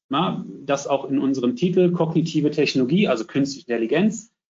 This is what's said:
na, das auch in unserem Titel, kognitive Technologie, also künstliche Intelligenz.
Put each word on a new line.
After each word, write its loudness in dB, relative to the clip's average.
na, -2
das -2
auch -2
in 0
unserem 0
Titel, 4
kognitive 0
Technologie, 2
also 0
künstliche -4
Intelligenz. -2